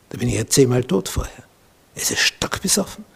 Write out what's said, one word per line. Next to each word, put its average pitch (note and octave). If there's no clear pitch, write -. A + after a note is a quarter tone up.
Da -
bin B2
ich A2
ja A2
zehnmal B2
tot -
vorher. -
Es -
ist -
stockbesoffen. -